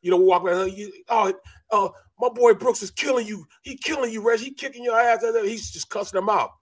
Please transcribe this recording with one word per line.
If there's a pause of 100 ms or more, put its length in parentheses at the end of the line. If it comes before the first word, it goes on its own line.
You
know,
we
walk
around,
you, (160)
Oh, (380)
uh, (300)
my
boy
Brooks
is
killing
you. (160)
He
killing
you,
Reggie.
He
kicking
your
ass. (200)
He's
just
cussing
him
out. (120)